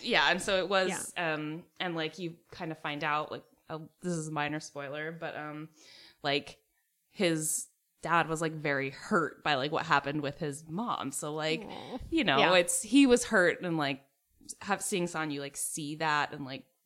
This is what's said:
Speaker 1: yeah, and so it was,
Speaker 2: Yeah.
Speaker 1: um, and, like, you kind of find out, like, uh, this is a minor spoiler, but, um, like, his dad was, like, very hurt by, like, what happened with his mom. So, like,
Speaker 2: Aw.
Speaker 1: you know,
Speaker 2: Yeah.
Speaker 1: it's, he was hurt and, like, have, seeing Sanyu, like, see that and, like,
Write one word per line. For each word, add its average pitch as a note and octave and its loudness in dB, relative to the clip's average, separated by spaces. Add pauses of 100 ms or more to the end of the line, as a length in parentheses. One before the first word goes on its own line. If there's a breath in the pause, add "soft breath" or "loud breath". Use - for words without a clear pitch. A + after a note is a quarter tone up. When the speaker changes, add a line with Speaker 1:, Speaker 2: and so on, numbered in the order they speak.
Speaker 1:
yeah, D#3+ 4
and F3+ 2
so G3 2
it F3+ 0
was, F#3 2
Speaker 2:
Yeah. E3 0
Speaker 1:
um, D3+ -6 (140)
and, F3+ -4
like, D#3+ -4
you E3+ -8 (160)
kind E3 -8
of D#3 -8
find D3 -4
out, D3+ 0
like, B2+ -10 (240)
uh, D#3+ -8 (240)
this F3+ -4
is D#3 -4
a D#3 -8
minor D3+ -2
spoiler, D3 -8
but, E3 -10
um, D3+ -10 (540 soft breath)
like, C#3+ -2 (520)
his E3 0 (360)
dad D#3+ 2
was, D#3+ -2
like, D#3+ -2
very C#3+ -2
hurt - -2
by, D3+ 2
like, C#3+ 0
what D#3+ 0
happened C#3+ 2
with C#3 -4
his D3+ -6
mom. D#3+ -4
So, D3+ -6
like, D#3 -2
Speaker 2:
Aw. - -12 (120)
Speaker 1:
you D#4+ 2
know, C#3+ 6
Speaker 2:
Yeah. F3+ 6
Speaker 1:
it's, F3+ 4
he C#4 8
was A#3+ 6
hurt F3+ 4
and, E3+ -2
like, C#3 -2 (600)
have, G3 -2
seeing F3+ 0
Sanyu, D#3 -6
like, C#3 -10
see D3+ -6
that D3+ 0
and, D3 -10
like, C3+ -12 (220)